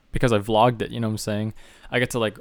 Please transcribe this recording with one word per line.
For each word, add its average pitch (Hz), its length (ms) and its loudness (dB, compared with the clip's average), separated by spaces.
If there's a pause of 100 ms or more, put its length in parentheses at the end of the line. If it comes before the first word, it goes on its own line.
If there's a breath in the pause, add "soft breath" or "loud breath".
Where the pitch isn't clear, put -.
(120)
because 120 200 2
I 107 60 4
vlogged 110 440 2
it, - 80 -4
you 117 100 -8
know 117 80 -2
what 107 40 -2
I'm 107 60 -4
saying? 107 360 -4 (360 soft breath)
I 123 80 -2
get 123 120 -2
to, 127 80 -4
like, 107 220 0